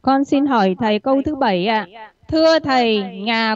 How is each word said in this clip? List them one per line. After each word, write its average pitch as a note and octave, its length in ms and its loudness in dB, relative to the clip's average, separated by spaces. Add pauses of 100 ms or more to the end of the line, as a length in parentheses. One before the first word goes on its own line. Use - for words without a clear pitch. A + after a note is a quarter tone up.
Con C4+ 240 2
xin C#4+ 200 0
hỏi G3+ 340 2
thầy G#3+ 200 0
câu C4+ 260 0
thứ D4+ 100 -4
bảy G#3 320 -2
ạ. A3 200 -2 (400)
Thưa D#4+ 320 2
thầy, A#3 440 0 (180)
nhà A3+ 340 0